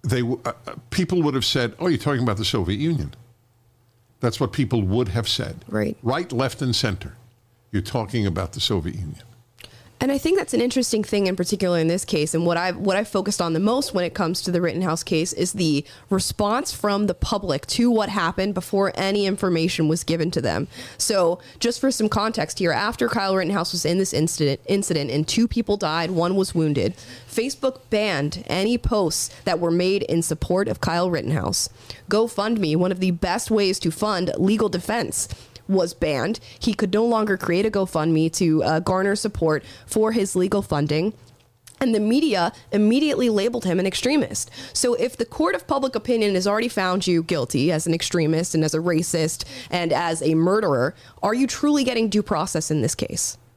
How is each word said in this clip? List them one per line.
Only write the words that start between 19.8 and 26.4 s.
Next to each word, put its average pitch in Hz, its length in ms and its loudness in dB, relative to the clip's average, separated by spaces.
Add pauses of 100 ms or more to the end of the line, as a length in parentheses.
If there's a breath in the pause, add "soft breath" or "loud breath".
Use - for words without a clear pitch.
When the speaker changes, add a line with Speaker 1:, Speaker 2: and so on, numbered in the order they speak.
Speaker 2:
was 165 160 0
given 165 280 0
to 156 100 0
them. 107 260 0 (300 loud breath)
So 180 400 2 (200 loud breath)
just 240 220 -2
for 269 100 4
some 220 200 0
context 214 480 -2
here, 170 140 2
after 214 360 0
Kyle 196 260 0
Rittenhouse 185 380 0
was 175 140 -4
in 170 100 2
this 190 160 0
incident, 147 540 0
incident 165 440 0
and 151 160 0
two 233 220 2
people 220 300 0
died, 165 320 -2
one 175 260 2
was 190 180 0